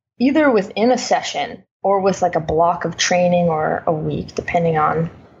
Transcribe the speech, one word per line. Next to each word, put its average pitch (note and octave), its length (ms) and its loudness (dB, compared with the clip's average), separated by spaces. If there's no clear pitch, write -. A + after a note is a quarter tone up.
either C#4+ 320 4
within G#3 400 2
a B3+ 80 2
session D3 640 -4
or G3 180 2
with, F#3 220 0
like, F3+ 140 2
a D#3+ 40 0
block E3 440 0
of E3+ 120 -6
training F3 520 2
or D#3+ 380 -2
a F3 60 2
week, D#3 420 -4
depending E3 440 -2
on D#3+ 320 0